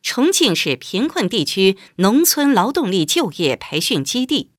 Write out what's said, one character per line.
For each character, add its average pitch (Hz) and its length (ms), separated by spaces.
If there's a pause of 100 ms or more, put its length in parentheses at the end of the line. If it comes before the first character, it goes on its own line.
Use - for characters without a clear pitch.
重 269 260
庆 311 240
市 156 220
贫 202 320
困 269 220
地 - 160
区 190 320 (200)
农 220 280
村 285 260
劳 254 220
动 269 180
力 180 140
就 247 260
业 143 240
培 - 240
训 165 240
基 247 220
地 262 340